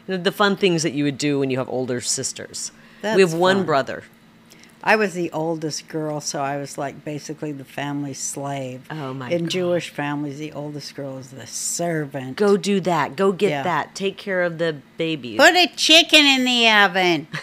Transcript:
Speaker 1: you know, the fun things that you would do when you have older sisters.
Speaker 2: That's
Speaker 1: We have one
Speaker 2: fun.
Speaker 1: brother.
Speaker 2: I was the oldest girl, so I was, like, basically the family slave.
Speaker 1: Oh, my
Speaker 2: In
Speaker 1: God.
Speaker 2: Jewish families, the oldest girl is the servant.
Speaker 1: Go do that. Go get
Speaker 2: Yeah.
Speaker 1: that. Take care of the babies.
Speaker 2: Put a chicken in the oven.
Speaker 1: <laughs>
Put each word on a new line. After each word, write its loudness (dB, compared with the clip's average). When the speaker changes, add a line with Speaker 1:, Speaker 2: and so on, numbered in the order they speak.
Speaker 1:
you -4
know, -6
the 0
fun 2
things 2
that -2
you -2
would -2
do 0
when 0
you 0
have -4
older -4
sisters. -6
Speaker 2:
That's 0
Speaker 1:
We 8
have 4
one 4
Speaker 2:
fun. 0
Speaker 1:
brother. 0
Speaker 2:
I 6
was 0
the -2
oldest -4
girl, -4
so -6
I -2
was, -10
like, -8
basically -8
the -12
family -6
slave. -8
Speaker 1:
Oh, -8
my -10
Speaker 2:
In 0
Speaker 1:
God. -4
Speaker 2:
Jewish -2
families, -6
the -10
oldest -10
girl -10
is -16
the -16
servant. -4
Speaker 1:
Go 4
do 0
that. 0
Go 2
get 0
Speaker 2:
Yeah. -2
Speaker 1:
that. -2
Take -4
care -2
of -2
the 0
babies. -2
Speaker 2:
Put 8
a 6
chicken 6
in 4
the 4
oven. 4
Speaker 1:
<laughs> -8